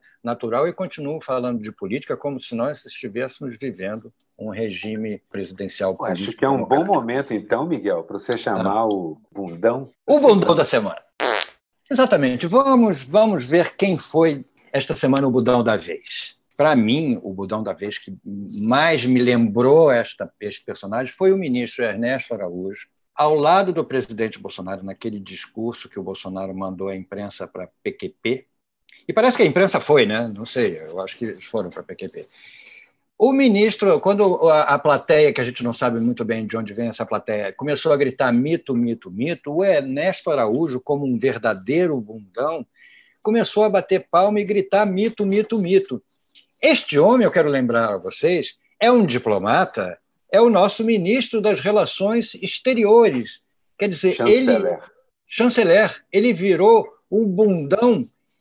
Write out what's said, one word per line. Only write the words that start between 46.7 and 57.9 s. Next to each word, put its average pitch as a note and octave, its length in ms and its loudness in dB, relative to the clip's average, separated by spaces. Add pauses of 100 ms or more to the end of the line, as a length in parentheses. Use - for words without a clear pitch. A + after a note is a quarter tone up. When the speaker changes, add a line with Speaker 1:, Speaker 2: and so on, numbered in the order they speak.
Speaker 1:
homem, G#3+ 280 6
eu D#3+ 60 2
quero D#3 180 2
lembrar A#2 440 0
a G2 40 -4
vocês, D3+ 580 -2 (240)
é A3+ 120 4
um A#3+ 140 4
diplomata, A2 960 -2 (320)
é G3 80 4
o A#3 100 8
nosso G3+ 340 2
ministro A3 580 0
das G3+ 180 2
Relações G#3 760 -2
Exteriores. G#3 1080 2 (360)
Quer G3+ 120 -2
dizer, F3+ 320 -2
ele B3+ 240 4
Speaker 2:
Chanceler. F2+ 340 0 (480)
Speaker 1:
Chanceler, G#3+ 840 2
ele G#3+ 220 2
virou F#3+ 540 4 (240)
um G#3+ 160 2
bundão F#3 800 2 (360)